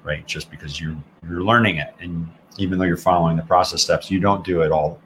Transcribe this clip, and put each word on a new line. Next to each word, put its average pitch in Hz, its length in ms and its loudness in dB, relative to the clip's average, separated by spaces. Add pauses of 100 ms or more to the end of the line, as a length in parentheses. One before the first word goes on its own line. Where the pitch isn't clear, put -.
right? 76 240 -8
Just - 240 -10
because 76 300 -12
you're, 78 160 -6 (320)
you're 85 140 -4
learning 107 340 4
it. 73 240 -6
And 85 280 -8 (280)
even 92 220 -2
though 92 60 2
you're 87 120 2
following 85 400 2
the 82 60 -2
process 90 400 2
steps, - 280 0
you 95 100 0
don't 98 240 0
do 87 180 0
it 78 80 2
all 78 360 0